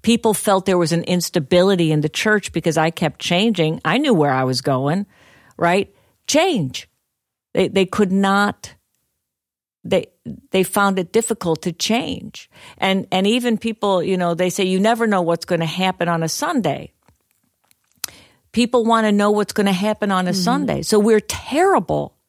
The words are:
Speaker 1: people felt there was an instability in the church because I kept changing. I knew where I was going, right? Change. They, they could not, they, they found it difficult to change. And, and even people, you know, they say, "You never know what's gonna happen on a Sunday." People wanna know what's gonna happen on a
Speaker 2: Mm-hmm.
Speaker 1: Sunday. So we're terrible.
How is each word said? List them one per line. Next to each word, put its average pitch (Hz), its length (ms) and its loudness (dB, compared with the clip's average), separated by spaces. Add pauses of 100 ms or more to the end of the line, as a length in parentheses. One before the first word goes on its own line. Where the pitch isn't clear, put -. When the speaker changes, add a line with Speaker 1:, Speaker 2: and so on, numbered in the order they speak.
Speaker 1:
people 226 260 2
felt 190 320 0
there 190 120 2
was 165 160 2
an 170 100 0
instability 180 880 2
in 151 100 2
the 151 60 -2 (160)
church 214 300 0
because 160 240 -2
I 160 140 2
kept - 280 -4
changing. 175 640 0
I 165 160 0
knew 285 140 2
where 151 180 2
I 131 140 0
was 131 160 -2
going, 139 440 -2 (520)
right? 180 360 0 (340)
Change. 269 600 0 (680)
They, 185 140 2
they 190 180 0
could 190 280 0
not, 196 600 0 (1120)
they, 175 220 -2 (460)
they 190 120 2
found 196 360 0
it 175 120 -6
difficult 196 520 -2
to 175 100 -4
change. - 760 -6 (280)
And, 190 340 0
and 190 160 2
even 233 300 0
people, 202 440 -2
you 185 140 -2
know, 175 180 0
they 180 160 0
say, 196 140 -2
"You 185 160 0
never 226 280 2
know 196 140 2
what's 165 240 -2
gonna 165 200 -2 (180)
happen 185 240 -2
on 165 160 -2
a 160 60 -2
Sunday." 202 640 -4 (1600)
People 240 340 0
wanna 220 260 2
know 208 200 4
what's 208 220 0
gonna 202 200 2
happen 208 380 -2
on 185 160 0
a 180 40 -2
Speaker 2:
Mm-hmm. 190 100 -2
Speaker 1:
Sunday. 240 420 0
So 214 160 2
we're 214 200 4
terrible. 247 960 -2 (120)